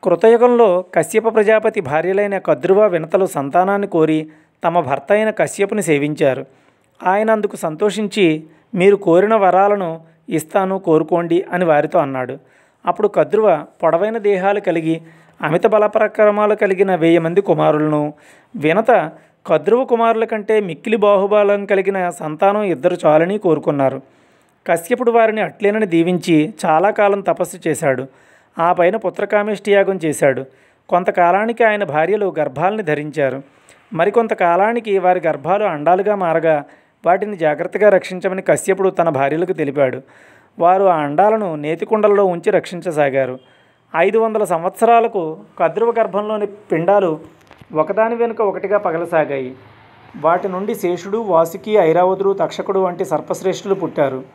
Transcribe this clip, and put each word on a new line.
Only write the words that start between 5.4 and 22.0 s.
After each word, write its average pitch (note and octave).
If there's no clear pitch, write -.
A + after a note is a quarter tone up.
సేవించారు. C#3+
ఆయన G#3+
అందుకు G#3
సంతోషించి, F3+
"మీరు G3
కోరిన G3
వరాలను F#3+
ఇస్తాను, F#3+
కోరుకోండి" E3+
అని F3+
వారితో D#3
అన్నాడు. C3
అప్పుడు G3+
కద్రువ F3+
పొడవైన F#3
దేహాలు G3+
కలిగి, E3
అమిత D#3+
బలపరాక్రమాలు G#3+
కలిగిన F#3+
వెయ్యి E3
మంది E3+
కుమారులను, D3+
వినత E3+
కద్రువ G3
కుమారుల A3+
కంటే A3
మిక్కిలి G#3
బాహుబలం G3+
కలిగిన F#3+